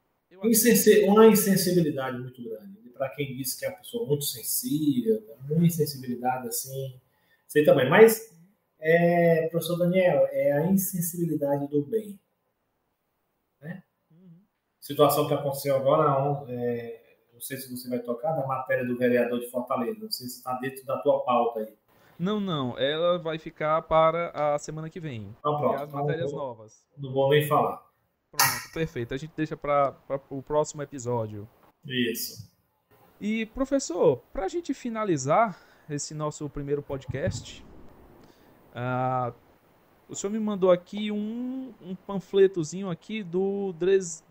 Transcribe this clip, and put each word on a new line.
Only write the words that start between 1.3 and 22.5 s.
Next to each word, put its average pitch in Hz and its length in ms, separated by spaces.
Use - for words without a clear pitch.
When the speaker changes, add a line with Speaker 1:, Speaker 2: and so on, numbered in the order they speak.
Speaker 2:
muito 127 220
grande. 104 440
E 123 60
pra 131 180
quem 127 280
disse 131 220
que 135 80
é 123 40
uma - 80
pessoa 120 280
muito 143 160
sensível, 220 1000
uma 170 160
insensibilidade 123 800
assim, 135 540
sei 151 160
também. 139 260
Mas, 220 420
é, 170 680
professor 170 280
Daniel, 175 540
é 139 220
a 147 140
insensibilidade 160 1000
do 147 160
bem. 147 340
Né? 180 220
Speaker 1:
Uhum. 170 260
Speaker 2:
Situação 147 460
que 143 80
aconteceu 139 400
agora, 139 420
on-, 143 320
é, 120 540
não 117 60
sei 135 160
se 127 120
você 123 200
vai 123 100
tocar, 135 360
da 143 120
matéria 127 380
do 123 120
vereador 120 440
de - 100
Fortaleza. 117 500
Não 110 120
sei 123 160
se - 160
tá 127 160
dentro 131 260
da 131 120
tua - 260
pauta 117 340
aí. 110 160
Speaker 1:
Não, 208 220
não. 151 380